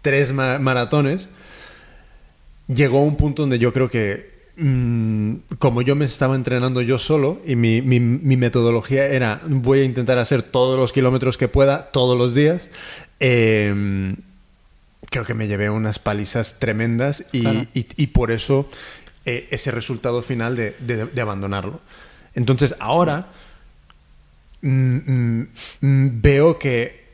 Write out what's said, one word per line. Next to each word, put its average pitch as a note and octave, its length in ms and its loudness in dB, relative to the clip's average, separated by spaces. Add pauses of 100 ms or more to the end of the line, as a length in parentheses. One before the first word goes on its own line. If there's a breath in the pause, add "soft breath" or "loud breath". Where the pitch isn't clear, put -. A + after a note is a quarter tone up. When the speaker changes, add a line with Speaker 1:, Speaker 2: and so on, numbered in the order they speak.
Speaker 1:
tres C#3 320 0
ma-, C3 260 0
maratones, C3+ 680 0 (1400 loud breath)
llegó C3+ 340 2
un D3 140 2
punto D3 260 0
donde C3 160 0
yo A#2+ 160 0
creo B2+ 160 0
que, G#2+ 480 -4 (180)
mm, A#2 760 0 (240)
como B2 240 0
yo C3+ 140 2
me D3 100 0
estaba C3 280 -2
entrenando B2+ 460 -2
yo B2 180 0
solo D3+ 480 0
y C3+ 100 0
mi, A#2 260 2
mi, B2+ 180 2
mi C3 380 2
metodología A#2+ 680 2
era: B2+ 400 -2
voy C3+ 340 2
a C3+ 40 4
intentar B2 340 0
hacer A#2+ 240 0
todos C3 360 0
los B2 160 0
kilómetros B2+ 420 2
que B2+ 120 -2
pueda, C#3 440 2
todos B2+ 240 2
los A#2+ 180 2
días, D3+ 360 2 (500 loud breath)
em, G#2 960 2 (920)
creo A#2+ 160 -6
que A#2+ 80 -6
me A2 120 -4
llevé G#2 220 -2
unas G#2+ 300 -2
palizas G#2+ 600 -4
tremendas A#2 720 -2
y, B2 100 0
Speaker 2:
Claro. A2+ 320 0
Speaker 1:
y, A#2+ 120 -4 (100)
y D3+ 120 0
por A#2 220 2
eso, C3+ 400 0 (560 loud breath)
eh, B2 240 -8
ese B2 220 -6
resultado A#2+ 500 -4
final A#2+ 340 -4
de, A2+ 240 -4
de, A#2 260 -4
de C3 140 -6
abandonarlo. G2 600 -6 (540 loud breath)
Entonces, B2+ 440 0
ahora, D#3 500 -2 (1300 loud breath)
mm, C3 340 2
mm, B2 520 -2 (320 loud breath)
mm, C3+ 280 4 (120)
veo D3 380 4
que B2 560 -4